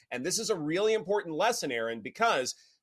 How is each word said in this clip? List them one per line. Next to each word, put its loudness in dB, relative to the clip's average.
And -4
this -2
is -2
a 0
really 2
important -2
lesson, 2
Aaron, -2
because 0